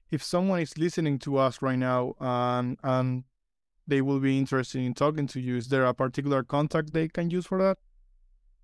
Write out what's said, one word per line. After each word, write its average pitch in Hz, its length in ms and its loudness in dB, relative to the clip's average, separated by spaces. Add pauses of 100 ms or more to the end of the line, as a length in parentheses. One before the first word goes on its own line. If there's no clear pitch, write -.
(120)
If 151 120 -2
someone 185 360 0
is 156 180 -6
listening 156 420 0
to 139 180 -2
us 135 240 2
right 131 180 0
now, 127 400 0
um, 123 640 0
and 127 400 0 (640)
they 139 140 4
will 139 180 2
be 135 180 2
interested 131 420 0
in 127 140 -2
talking 147 340 0
to - 140 -10
you, 123 160 -2
is 120 120 -6
there 131 160 4
a 123 80 4
particular 135 500 0
contact 156 500 -2
they 160 140 0
can 170 220 -4
use 175 180 -4
for 190 120 -2
that? 190 180 2 (880)